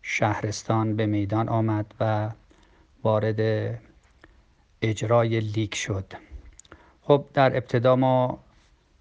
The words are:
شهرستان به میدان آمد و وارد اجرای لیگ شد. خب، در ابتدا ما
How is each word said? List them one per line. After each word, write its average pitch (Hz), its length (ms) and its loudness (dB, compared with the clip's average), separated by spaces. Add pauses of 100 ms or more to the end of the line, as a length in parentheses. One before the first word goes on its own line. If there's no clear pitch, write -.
شهرستان 110 960 -2
به 110 100 0
میدان 104 420 0
آمد 110 520 -2
و 107 300 0 (760)
وارد 110 360 0 (1400)
اجرای 113 580 0
لیگ 107 340 -4
شد. 95 300 -6 (960)
خب، 143 220 2 (100)
در 131 220 4
ابتدا 127 400 2
ما 127 420 2 (640)